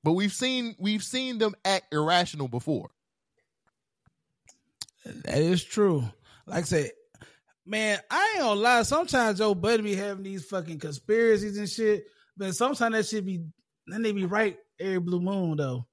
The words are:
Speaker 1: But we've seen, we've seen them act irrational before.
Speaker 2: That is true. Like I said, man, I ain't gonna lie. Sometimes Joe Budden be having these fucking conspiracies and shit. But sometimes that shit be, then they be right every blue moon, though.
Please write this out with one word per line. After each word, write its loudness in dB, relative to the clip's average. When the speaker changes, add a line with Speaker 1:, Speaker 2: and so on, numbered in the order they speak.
Speaker 1:
But 2
we've 0
seen, -4
we've -2
seen -4
them 0
act 0
irrational 0
before. -4
Speaker 2:
That -4
is 2
true. 2
Like -4
I -4
said, 0
man, -2
I 2
ain't 0
gonna 2
lie. 6
Sometimes 2
Joe 2
Budden 2
be 0
having -6
these -8
fucking -6
conspiracies 2
and -4
shit. 0
But -4
sometimes 0
that 2
shit -4
be, -6
then -6
they 0
be 0
right 0
every -2
blue -2
moon, 0
though. -4